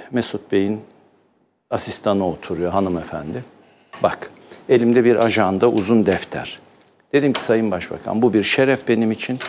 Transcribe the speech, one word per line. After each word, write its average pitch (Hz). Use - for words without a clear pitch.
Mesut -
Bey'in 104
asistanı 104
oturuyor, 87
hanımefendi. 87
Bak, -
elimde 120
bir 117
ajanda, 101
uzun 110
defter. -
Dedim 143
ki, -
"Sayın 113
Başbakan, 95
bu 113
bir 104
şeref 131
benim 113
için. 127